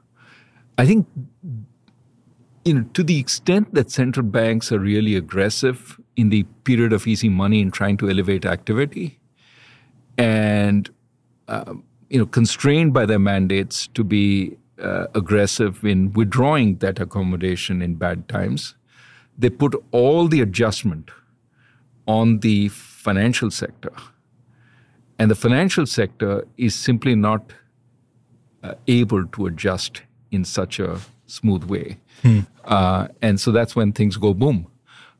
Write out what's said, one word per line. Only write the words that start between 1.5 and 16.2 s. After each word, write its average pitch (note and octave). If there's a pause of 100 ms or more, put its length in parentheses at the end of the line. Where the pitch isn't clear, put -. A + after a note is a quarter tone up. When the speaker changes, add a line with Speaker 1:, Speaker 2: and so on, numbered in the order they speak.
Speaker 1:
you E3
know, A#2+
to F#3
the D#3
extent F#3
that C#3
central B2+
banks A2+
are A2+
really G#2
aggressive G2 (160)
in A2+
the G#2 (220)
period A#2
of G#2
easy A2
money G2+
in F#2+
trying G2+
to G2+
elevate F#2+
activity B2 (1000)
and, G#2 (580)
uh, - (380)
you C3+
know, G#2+
constrained C#3+
by B2+
their G#2
mandates G2
to -
be, G2+ (200)
uh, F#2+
aggressive G#2
in G2
withdrawing A2+